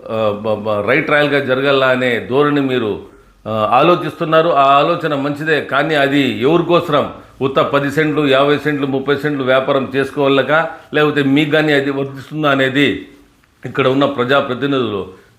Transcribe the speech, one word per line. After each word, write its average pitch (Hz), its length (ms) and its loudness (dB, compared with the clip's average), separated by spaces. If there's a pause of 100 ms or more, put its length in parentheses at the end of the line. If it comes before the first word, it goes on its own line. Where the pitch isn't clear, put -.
(100)
ఆ, 107 340 -2
బ-, 107 140 -2
బ-, 104 300 -4
రైట్ 147 220 0
రాయల్గా 143 340 2
జరగాల 135 400 0
అనే 123 460 0
ధోరణి 143 300 2
మీరు, 120 400 -2 (480)
ఆ, 107 240 0
ఆలోచిస్తున్నారు. 160 760 2
ఆ 139 140 2
ఆలోచన 151 520 2
మంచిదే, 147 460 -2
కానీ 147 340 -2
అది 139 480 0
ఎవరికోసరం? 143 720 2 (300)
ఉత్త 139 180 0
పది 139 300 0
సెంట్లు, 151 360 0
యాభై 143 320 2
సెంట్లు, 143 280 -4
ముప్పై 135 300 -2
సెంట్లు 143 280 -4
వ్యాపారం 131 520 0
చేసుకోవాలక, 135 560 0 (420)
లేకపోతే 147 280 0
మీకు 139 280 2
కానీ 156 220 2
అది 139 180 0
వర్తిస్తుందా 139 600 -4
అనేది 135 580 0 (560)
ఇక్కడ 120 240 -2
ఉన్న 135 160 2
ప్రజాప్రతినిధులు 123 1040 -2 (300)